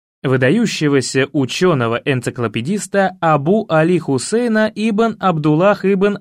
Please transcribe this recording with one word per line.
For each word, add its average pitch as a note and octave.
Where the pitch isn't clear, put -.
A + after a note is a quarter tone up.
выдающегося C3+
учёного-энциклопедиста C3+
Абу E3
Али E3
Хусейна G#3+
ибн A3
Абдуллах E3+
ибн G3